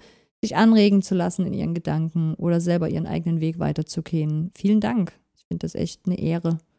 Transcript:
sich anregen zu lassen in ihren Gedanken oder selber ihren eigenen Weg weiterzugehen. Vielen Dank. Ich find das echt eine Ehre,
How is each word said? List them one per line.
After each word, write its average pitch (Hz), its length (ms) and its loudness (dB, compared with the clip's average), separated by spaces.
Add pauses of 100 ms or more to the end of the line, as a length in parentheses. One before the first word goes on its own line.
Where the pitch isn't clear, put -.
(420)
sich 214 140 -4
anregen 202 460 6
zu 196 120 -2
lassen 175 320 0
in - 80 -4
ihren 165 200 -2
Gedanken 160 600 -2
oder 170 260 0
selber 170 280 0
ihren 165 180 -4
eigenen 165 340 -2
Weg 160 180 -2
weiterzugehen. 156 960 -4
Vielen 208 260 2
Dank. 208 320 0 (240)
Ich - 120 -20
find - 140 -8
das 165 120 -6
echt - 320 -6
eine 180 120 0
Ehre, 165 400 -2 (200)